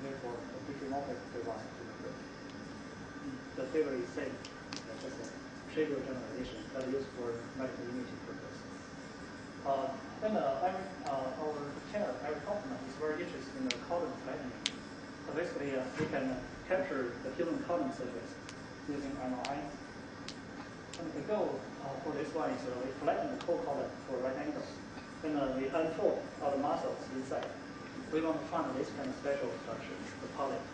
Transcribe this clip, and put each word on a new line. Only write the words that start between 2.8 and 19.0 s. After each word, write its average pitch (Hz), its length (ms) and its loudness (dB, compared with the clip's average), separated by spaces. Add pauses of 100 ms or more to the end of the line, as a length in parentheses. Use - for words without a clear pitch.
The - 60 2 (100)
theory 139 320 6
is - 80 -6
same, 135 200 -2
it's - 680 -8
just - 160 -4
a - 100 -4 (460)
trivial 143 320 4
generalization, 127 640 -4
but 127 160 0
used 131 320 2
for 117 160 0 (240)
medical 131 240 -2
imaging 123 380 -4 (100)
purpose. 139 280 -6 (1080)
Uh, 135 240 4 (320)
then, 214 160 6
uh, - 240 6
Eric, 190 240 4 (240)
uh, 135 320 2
our 151 160 2 (320)
chair, 208 160 4 (160)
Eric 151 240 0
Hoffman, 139 400 0
is 135 160 -4
very 156 240 2
interested - 320 -4
in 131 80 2
the 127 80 4 (160)
column 175 320 4
flattening. 131 320 -2 (720)
So 147 80 -2
basically, 147 400 2
uh, 127 80 4 (160)
we 156 80 4
can, 131 240 2
uh, 127 80 0 (300)
capture 139 420 4 (120)
the 131 120 0
human 160 320 4
column 165 240 4
surface - 400 -2 (580)
using 139 220 0 (120)